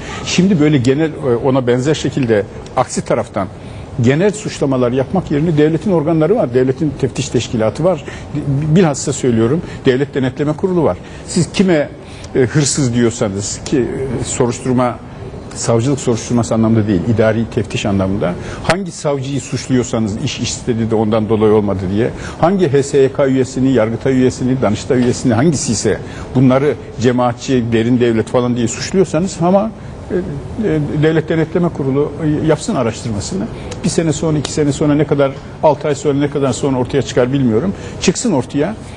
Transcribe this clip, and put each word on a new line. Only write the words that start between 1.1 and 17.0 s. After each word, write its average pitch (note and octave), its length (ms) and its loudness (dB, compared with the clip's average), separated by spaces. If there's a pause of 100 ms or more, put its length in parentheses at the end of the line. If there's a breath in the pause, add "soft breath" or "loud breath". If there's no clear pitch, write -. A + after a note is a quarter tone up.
ona B2+ 320 2
benzer B2+ 260 2
şekilde A#2+ 500 0 (340)
aksi C3 240 -2
taraftan A2 460 -2 (540 loud breath)
genel D3+ 320 4
suçlamalar C3+ 580 -2
yapmak C3+ 400 -2
yerine D#3 260 0
devletin D#3 340 2
organları D#3+ 440 2
var. D#3 180 0
Devletin C3 480 2
teftiş - 280 -4
teşkilatı A2 540 -2
var. F3 200 0 (720 loud breath)
Bilhassa D#3 380 2
söylüyorum, B2 480 2 (240 loud breath)
Devlet C3+ 300 2
Denetleme C#3+ 380 -2
Kurulu F3+ 300 0
var. F#2 140 2 (300 loud breath)
Siz - 240 0
kime, E3+ 380 2 (460 loud breath)
e, - 40 2
hırsız C3+ 540 2
diyorsanız A2 720 0
ki, D#3 120 0
e, C3+ 460 -2
soruşturma, B2 760 0 (560)
savcılık B2 440 2
soruşturması A#2+ 540 0
anlamında A2+ 340 2
değil, F#2+ 140 2 (140)